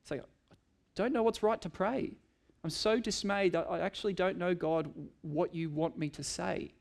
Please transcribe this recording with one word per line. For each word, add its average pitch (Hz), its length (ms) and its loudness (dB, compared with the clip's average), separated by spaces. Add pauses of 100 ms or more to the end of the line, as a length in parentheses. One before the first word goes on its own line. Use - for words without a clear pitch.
It's - 80 -20
like, 127 140 -6
"I - 320 -20 (400)
don't 233 180 0
know 233 80 2
what's 220 220 2
right 220 180 4
to 175 80 -6
pray. 226 480 -2 (460)
I'm 165 80 -2
so 220 280 4
dismayed 202 520 2
that 165 180 0
I 170 100 0
actually 196 340 -2
don't 180 240 0
know, 175 180 2
God, 160 360 0 (300)
what 160 320 0
you 165 160 -2
want 156 280 0
me 156 120 -2
to 143 140 -10
say." - 580 -4